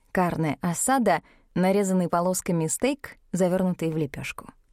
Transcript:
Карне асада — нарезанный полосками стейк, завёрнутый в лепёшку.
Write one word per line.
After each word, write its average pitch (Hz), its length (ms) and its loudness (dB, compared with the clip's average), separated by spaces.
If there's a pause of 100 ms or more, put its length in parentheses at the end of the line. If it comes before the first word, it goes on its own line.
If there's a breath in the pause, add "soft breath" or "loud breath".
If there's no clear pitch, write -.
(120)
Карне 160 500 0
асада — 190 600 2 (340 soft breath)
нарезанный 185 540 2
полосками 175 580 0
стейк, - 500 -4 (140)
завёрнутый 180 600 0
в 156 60 -4
лепёшку. 139 500 -6 (260)